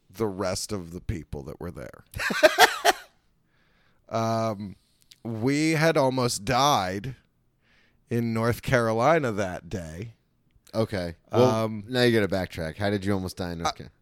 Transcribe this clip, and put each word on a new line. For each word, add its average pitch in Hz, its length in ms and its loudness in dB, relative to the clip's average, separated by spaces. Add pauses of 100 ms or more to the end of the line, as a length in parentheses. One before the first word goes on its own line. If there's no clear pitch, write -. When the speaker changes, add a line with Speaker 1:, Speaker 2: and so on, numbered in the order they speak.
(120)
Speaker 1:
the 110 140 -2
rest 95 460 -4
of 87 200 -8
the 87 80 -10
people 78 440 -8
that - 160 -14
were 87 100 -8
there. - 380 -16
<laughs> - 60 -20 (1900)
Um, 113 680 -4 (480)
we 135 460 0
had 160 260 2
almost 127 480 0
died 123 680 0 (960)
in 117 240 0
North 113 260 0
Carolina 123 720 2
that 90 380 -4
day. 87 420 -10 (640)
Speaker 2:
Okay. 92 420 -2 (140)
Well, 120 200 6 (140)
Speaker 1:
Um, 110 240 -6
Speaker 2:
now 123 140 0
you 120 160 6
gotta 95 160 2
backtrack. 85 440 -4
How 101 120 0
did 101 140 -2
you 101 80 0
almost 92 240 -2
die 87 160 -4
in 85 60 -8
North 85 100 -2
Speaker 1:
uh, - 40 -4
Speaker 2:
Carolina? - 300 -16